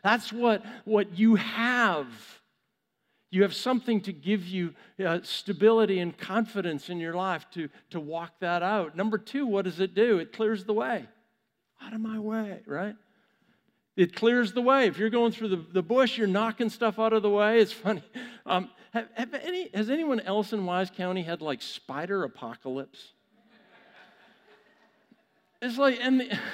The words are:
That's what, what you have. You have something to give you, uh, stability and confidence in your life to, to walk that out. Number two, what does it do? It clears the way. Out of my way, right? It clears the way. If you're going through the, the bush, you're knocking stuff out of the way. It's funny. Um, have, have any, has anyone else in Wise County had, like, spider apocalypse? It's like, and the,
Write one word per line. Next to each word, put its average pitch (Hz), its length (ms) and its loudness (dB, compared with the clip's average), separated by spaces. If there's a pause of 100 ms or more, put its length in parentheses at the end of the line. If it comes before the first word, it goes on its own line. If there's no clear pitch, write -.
That's 214 300 0
what, 226 320 2 (180)
what 202 340 0
you 220 180 8
have. 226 720 0 (1200)
You 185 120 4
have 196 120 2
something 240 460 0
to 196 100 -8
give 175 340 -2
you, 175 280 -4 (260)
uh, 175 240 -2
stability 202 760 2
and 175 180 -4
confidence 190 720 -4
in 175 100 -6
your 165 140 -6
life 180 380 -4
to, 160 180 -8 (220)
to 175 100 -8
walk 165 400 -10
that 175 220 0
out. 180 340 -2
Number 214 200 0
two, 277 280 -4
what 196 180 0
does 175 160 -4
it 185 160 -2
do? 220 240 4
It - 140 -8
clears 208 320 -2
the 214 80 -2
way. 220 340 -2 (720)
Out 247 120 -14
of 220 80 -6
my 220 180 -6
way, 214 460 -6
right? 190 300 -6 (1000)
It 175 180 4
clears 233 380 4
the 247 100 0
way. 254 260 6
If 165 120 -2
you're 220 100 2
going 233 220 2
through 226 160 -4
the, 180 240 -2
the 180 100 2
bush, 240 360 4
you're 220 100 2
knocking 214 420 0
stuff 220 300 -2
out 220 140 2
of 220 100 2
the 208 60 2
way. 208 300 4
It's 214 120 6
funny. 190 320 -4 (420)
Um, 185 240 -2 (240)
have, 196 220 -4
have 240 180 -6
any, 349 400 -6
has 214 160 -2
anyone 285 320 0
else 208 320 -2
in 202 120 -4
Wise 180 240 -2
County 185 340 -6
had, 165 180 -8
like, 147 200 -6
spider 175 640 -8
apocalypse? 127 880 -10 (2500)
It's 247 160 -6
like, 269 220 4
and 254 220 4
the, 214 180 -4 (140)